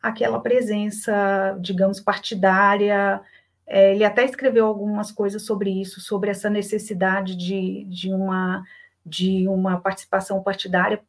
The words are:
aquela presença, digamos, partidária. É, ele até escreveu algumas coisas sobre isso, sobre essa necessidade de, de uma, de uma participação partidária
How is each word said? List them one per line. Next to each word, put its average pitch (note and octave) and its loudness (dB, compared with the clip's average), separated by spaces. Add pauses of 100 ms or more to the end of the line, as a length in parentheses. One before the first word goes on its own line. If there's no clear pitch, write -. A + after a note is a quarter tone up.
aquela A3+ -2
presença, G#3 0
digamos, F#3+ 0
partidária. G3+ 2 (460)
É, G3 6
ele G#3 4
até G#3 4
escreveu B3+ 2
algumas G#3 -2
coisas G#3 -4
sobre G3 -2
isso, F#3+ -6
sobre G3+ -2
essa G3+ -2
necessidade G3 -2
de, F#3+ -4
de F#3 -6
uma, F#3+ -2 (440)
de F#3 0
uma F#3 0
participação F#3+ -4
partidária G3 -2